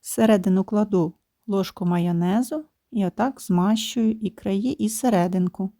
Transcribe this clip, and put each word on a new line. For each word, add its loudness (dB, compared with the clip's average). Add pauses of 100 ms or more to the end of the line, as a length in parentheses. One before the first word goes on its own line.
Всередину 2
кладу 0 (320)
ложку -4
майонезу 0 (260)
і -2
отак -4
змащую 0
і -4
краї, -4 (120)
і 0
серединку. 0